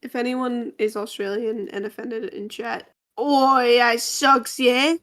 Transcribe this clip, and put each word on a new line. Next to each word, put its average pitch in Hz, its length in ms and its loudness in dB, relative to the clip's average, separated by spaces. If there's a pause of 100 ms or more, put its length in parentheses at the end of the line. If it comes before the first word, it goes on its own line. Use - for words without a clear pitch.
If 254 120 -14
anyone 247 640 -4
is 214 180 -2
Australian 208 720 -6
and 202 140 -8
offended 233 480 -10
in 202 160 -10
chat, 226 420 -10 (280)
oi, 262 640 4
I 233 140 4
sucks, 262 640 2
yeah? 254 420 2